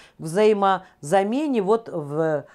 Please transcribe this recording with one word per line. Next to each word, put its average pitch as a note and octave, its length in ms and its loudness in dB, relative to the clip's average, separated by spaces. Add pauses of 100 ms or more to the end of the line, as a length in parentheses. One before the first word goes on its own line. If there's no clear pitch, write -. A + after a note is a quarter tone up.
(200)
к - 20 -16
взаимозамене G3+ 1400 0
вот A3+ 280 -2
в D3+ 640 -4